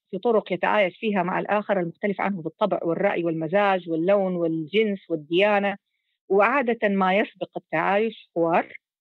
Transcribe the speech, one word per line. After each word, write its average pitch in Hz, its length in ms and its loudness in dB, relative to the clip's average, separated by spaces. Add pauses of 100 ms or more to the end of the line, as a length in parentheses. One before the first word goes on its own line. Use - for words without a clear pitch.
(100)
في 190 80 -6
طرق 214 340 0
يتعايش 185 460 0
فيها 202 240 0
مع 185 160 -2
الآخر 202 420 0
المختلف 185 400 -4
عنه 196 220 -2
بالطبع 175 400 -2
والرأي 170 420 0
والمزاج 170 680 0
واللون 185 460 2
والجنس 170 760 -2
والديانة. 196 640 0 (520)
وعادة 226 600 2
ما 190 300 2
يسبق - 380 -4
التعايش 190 760 -2
حوار 170 380 0 (280)